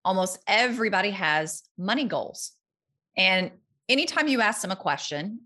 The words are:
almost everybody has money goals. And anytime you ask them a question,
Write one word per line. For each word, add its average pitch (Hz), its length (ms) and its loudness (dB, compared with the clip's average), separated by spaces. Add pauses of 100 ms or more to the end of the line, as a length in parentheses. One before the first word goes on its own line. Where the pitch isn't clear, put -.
almost 185 440 0
everybody 214 640 2
has 160 500 -2 (160)
money 220 280 0
goals. - 480 -6 (640)
And 185 360 2 (380)
anytime 302 380 2
you 262 140 2
ask 214 200 2
them 185 100 -6
a 190 40 -2
question, 156 720 -4